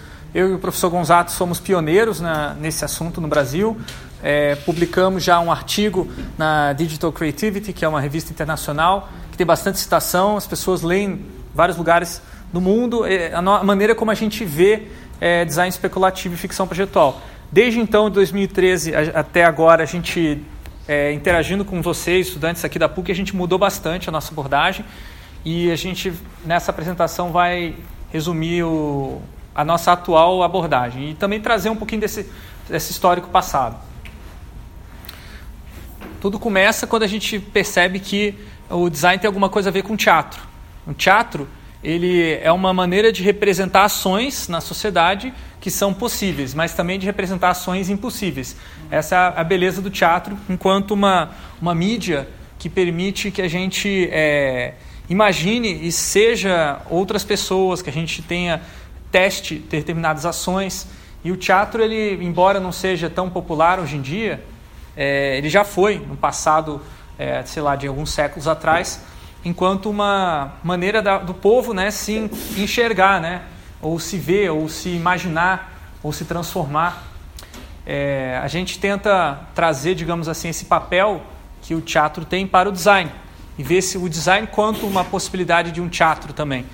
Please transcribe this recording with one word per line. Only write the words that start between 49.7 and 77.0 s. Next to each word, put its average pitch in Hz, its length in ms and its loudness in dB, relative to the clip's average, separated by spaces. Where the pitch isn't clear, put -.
do 196 80 -4
teatro 175 480 2
enquanto 190 440 0
uma, 196 400 2
uma 175 140 0
mídia 170 540 -2
que 175 100 -8
permite 185 600 -2
que - 100 -4
a 185 60 0
gente, 185 640 0
é, 139 640 2
imagine 185 800 2
e 170 40 -2
seja 185 960 2
outras 190 360 -2
pessoas, 190 580 0
que - 80 -8
a 131 40 -8
gente 160 280 -4
tenha, 175 400 -2
teste 185 440 2
determinadas 156 680 -2
ações. 185 640 -4
E 165 80 -2
o 185 60 -2
teatro, 208 460 2
ele, 214 400 -2
embora 180 360 4
não 180 120 -4
seja 170 380 -2
tão 185 180 -4
popular 175 520 2
hoje 151 180 -6
em 139 40 -6
dia, 160 420 -6
é, 139 420 0
ele 147 120 -2
já 196 140 6
foi 202 340 2
no 143 180 -10
passado, 156 640 0
é, 131 260 -4
sei 156 180 -8
lá, 143 140 2
de 135 120 -6
alguns 143 240 -6
séculos 147 360 -2
atrás, 160 540 0
enquanto 190 460 0
uma 196 640 0
maneira 180 380 0
da, 196 160 2
do 185 160 -6
povo, 220 400 4
né, 190 160 0
se 214 400 -4
enxergar, 196 640 4
né, 175 220 -4
ou 165 180 -2
se 190 180 -6
ver, 180 320 2
ou 156 180 -2
se 160 220 -8
imaginar, 175 800 0
ou 151 100 -6
se 156 140 -8
transformar. 165 800 -2